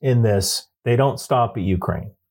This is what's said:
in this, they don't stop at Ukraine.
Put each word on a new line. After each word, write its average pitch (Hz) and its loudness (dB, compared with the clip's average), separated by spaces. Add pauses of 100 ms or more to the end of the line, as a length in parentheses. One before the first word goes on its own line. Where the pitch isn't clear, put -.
in 123 2
this, 101 0 (160)
they 120 2
don't 135 0
stop 120 0
at 101 -4
Ukraine. 90 -2 (180)